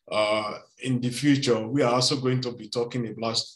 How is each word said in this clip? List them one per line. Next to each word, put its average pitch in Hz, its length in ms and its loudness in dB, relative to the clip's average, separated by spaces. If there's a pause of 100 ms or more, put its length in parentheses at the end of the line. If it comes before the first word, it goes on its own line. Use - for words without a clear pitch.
(120)
uh, 107 480 0 (240)
in 127 180 0
the 120 80 0
future, 123 560 2
we 135 160 0
are 120 140 4
also 131 220 2
going 127 240 0
to 123 100 -4
be 110 180 -14
talking 120 380 -4
about, 110 320 -4 (160)